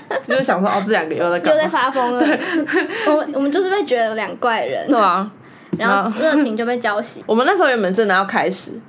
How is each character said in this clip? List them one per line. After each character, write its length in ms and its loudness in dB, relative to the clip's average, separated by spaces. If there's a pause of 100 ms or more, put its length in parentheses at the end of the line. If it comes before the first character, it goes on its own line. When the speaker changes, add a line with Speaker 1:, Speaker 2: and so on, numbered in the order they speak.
Speaker 1:
<laughs> 160 -6
就 140 -2
是 80 2
想 160 0
说， 80 2
哦， 180 0
这 60 0
两 160 2
个 80 -4
又 120 0
在 120 0
干 120 2
嘛？ 80 4
Speaker 2:
又 40 2
在 40 0
发 220 0
疯 240 0
了。 100 2
Speaker 1:
对。 140 2 (720)
Speaker 2:
我 80 4
们， 180 -2
我 60 -2
们 100 0
就 100 0
是 80 0
被 160 0
觉 120 -2
得 140 0
有 40 -6
两 220 -6
怪 280 0
人。 240 -4
Speaker 1:
对 80 2
啊。 320 2 (500)
Speaker 2:
然 100 0
后 220 2 (100)
热 220 2
情 140 -2
就 100 -4
被 120 -2
浇 220 -2
熄。 220 -10
Speaker 1:
<laughs> 40 -20
我 80 0
们 120 2
那 100 4
时 60 2
候 60 4
原 120 2
本 140 0
真 120 2
的 80 2
要 100 2
开 260 0
始。 220 -8 (160)